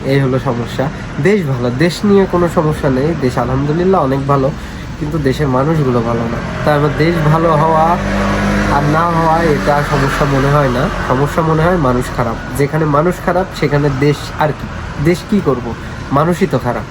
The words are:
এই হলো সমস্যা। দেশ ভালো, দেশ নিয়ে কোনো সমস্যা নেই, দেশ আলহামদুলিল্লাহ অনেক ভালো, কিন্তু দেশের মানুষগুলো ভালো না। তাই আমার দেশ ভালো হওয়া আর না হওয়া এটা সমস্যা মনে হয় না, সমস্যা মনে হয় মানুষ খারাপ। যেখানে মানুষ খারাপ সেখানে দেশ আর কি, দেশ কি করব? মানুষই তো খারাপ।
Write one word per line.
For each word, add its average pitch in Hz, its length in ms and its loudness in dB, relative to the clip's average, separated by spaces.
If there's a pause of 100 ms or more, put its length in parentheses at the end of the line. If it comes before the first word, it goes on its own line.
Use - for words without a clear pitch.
এই 139 160 2
হলো 131 180 0
সমস্যা। 127 500 -2 (340)
দেশ 190 240 2
ভালো, 123 320 -2
দেশ 170 260 0
নিয়ে 196 260 6
কোনো 175 240 2
সমস্যা 151 360 0
নেই, 139 300 0
দেশ 127 180 0
আলহামদুলিল্লাহ 147 680 2
অনেক 135 220 0
ভালো, 139 240 2 (500)
কিন্তু 156 180 -4
দেশের 139 300 0
মানুষগুলো 135 520 2
ভালো 117 200 -2
না। 117 160 -2 (280)
তাই 151 140 2
আমার 147 200 2
দেশ 165 160 2 (180)
ভালো 165 240 2
হওয়া 160 400 2 (800)
আর 143 60 2 (100)
না 170 180 2
হওয়া 165 320 2
এটা 143 480 0
সমস্যা 139 360 0 (120)
মনে 135 100 2
হয় 143 200 2
না, 123 200 0 (200)
সমস্যা 139 340 0
মনে 160 200 2
হয় 175 140 2
মানুষ 123 280 2 (120)
খারাপ। 113 200 -2 (220)
যেখানে 151 260 0
মানুষ 151 300 2 (100)
খারাপ 185 220 0 (140)
সেখানে 147 300 2 (100)
দেশ 147 160 4 (220)
আর 156 100 2
কি, - 180 -6 (380)
দেশ 170 140 2 (120)
কি 208 140 2
করব? 120 300 -2 (380)
মানুষই 165 340 2
তো 135 120 -2
খারাপ। 117 320 -4